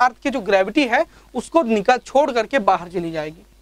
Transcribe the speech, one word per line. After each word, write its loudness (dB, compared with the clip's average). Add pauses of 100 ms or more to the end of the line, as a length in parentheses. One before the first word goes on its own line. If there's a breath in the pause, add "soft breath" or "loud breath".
अर्थ 0
की -4
जो -4
gravity 2
है 0 (280 soft breath)
उसको 0
निकाल, 2
छोड़ 0
करके -2
बाहर 0
चली -6
जाएगी। -10 (180)